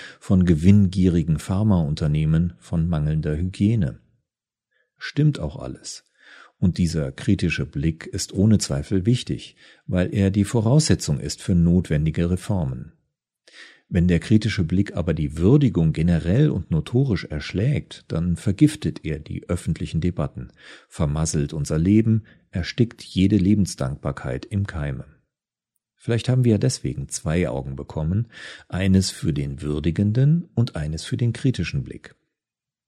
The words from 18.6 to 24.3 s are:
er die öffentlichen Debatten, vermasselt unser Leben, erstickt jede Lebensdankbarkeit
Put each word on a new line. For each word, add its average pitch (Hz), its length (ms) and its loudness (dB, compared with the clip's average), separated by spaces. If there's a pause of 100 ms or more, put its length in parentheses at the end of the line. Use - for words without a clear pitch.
er 78 140 -6
die - 300 -12
öffentlichen 85 520 -4
Debatten, 73 520 -4 (360)
vermasselt 76 640 -2
unser 78 260 -4
Leben, 110 460 4 (280)
erstickt - 500 -2
jede 98 340 2
Lebensdankbarkeit 71 1120 -2